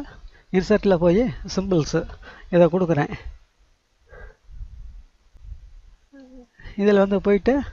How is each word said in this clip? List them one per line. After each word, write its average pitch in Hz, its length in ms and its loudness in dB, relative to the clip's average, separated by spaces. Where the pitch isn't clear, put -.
இன்சர்ட்டில் 190 520 2
போய் 180 180 4
symbols 185 500 -2
இதை 175 160 6
கொடுக்குறேன். 160 460 0
இதில் 202 280 4
வந்து 196 160 0
போயிட்டு 202 340 2